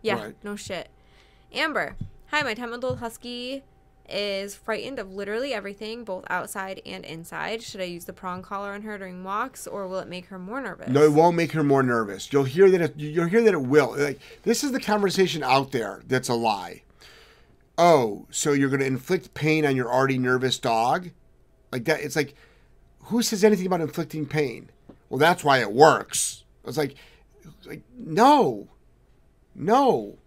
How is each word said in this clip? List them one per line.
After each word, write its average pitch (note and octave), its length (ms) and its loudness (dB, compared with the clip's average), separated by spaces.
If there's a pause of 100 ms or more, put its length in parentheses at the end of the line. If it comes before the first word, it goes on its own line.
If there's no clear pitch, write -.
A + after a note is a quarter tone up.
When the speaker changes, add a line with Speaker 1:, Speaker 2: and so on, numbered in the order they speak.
Speaker 1:
Yeah, G#3 140 -2
Speaker 2:
Right. G#2+ 280 -10
Speaker 1:
no G#3 120 -10
shit. F#3+ 340 -12 (600)
Amber, C4 440 -4 (320)
"Hi, D4+ 140 -2
my B3 120 -4
ten-month-old B3 460 -8
husky A#3+ 640 -12 (440)
is G3+ 460 -6
frightened A3+ 460 -8
of F#3+ 140 -12
literally G#3+ 400 -6
everything, G#3+ 500 -10
both F#3+ 260 -10
outside F#3+ 560 -8
and F#3+ 200 -14
inside. E3 580 -10
Should - 180 -14
I F3+ 40 -6
use F3 200 -12
the F#3 80 -14
prong F#3 280 -12
collar G3+ 300 -10
on G3+ 120 -12
her G#3+ 140 -10
during F#3 260 -14
walks, G#3+ 420 -8
or G3 220 -8
will F#3 120 -6
it - 80 -10
make F3+ 200 -12
her F#3+ 120 -16
more G#3+ 220 -10
nervous?" F#3+ 280 -10
Speaker 2:
No, C#3+ 140 4
it D#3 80 6
won't E3 240 6
make E3 180 0
her D#3 100 0
more C3+ 200 4
nervous. A2+ 480 -2
You'll C#3 140 4
hear F3+ 240 6
that F#3 120 4
it, D#3+ 160 -2
you'll D3+ 300 -2
hear A3 140 4
that G#3+ 120 6
it D#3 80 0
will. B2+ 360 4
Like, C#3 220 -2 (240)
this A3+ 200 0
is C#4 80 -2
the B3 80 -4
conversation F#3+ 640 0
out C3+ 300 2
there G#2 340 -4
that's B2+ 220 0
a B2 60 2
lie. G2+ 480 -2 (920)
"Oh, C3 540 4
so - 220 -2
you're C#3 180 4
gonna C3+ 160 0
inflict C3+ 480 -4
pain D#3 320 2
on C3+ 100 2
your B2 160 -2
already C3 280 2
nervous B2+ 400 0
dog?" C3 500 0 (640)
Like B2 140 -6
that, D3+ 160 2
it's D3 140 -8
like, D3 200 -2 (680)
who A#3 180 0
says G3 200 0
anything G#3 220 6
about F3+ 160 0
inflicting D#3 460 -6
pain? C#3+ 420 -4 (400)
"Well, - 80 -4
that's E3+ 260 4
why C#3 160 4
it G#2 120 -2
works." B2 720 4 (220)
It's B2+ 120 -6
like, C#3+ 160 -2 (720)
like, D3+ 160 -16 (160)
no, F#3 680 4 (880)
no. F#3 720 2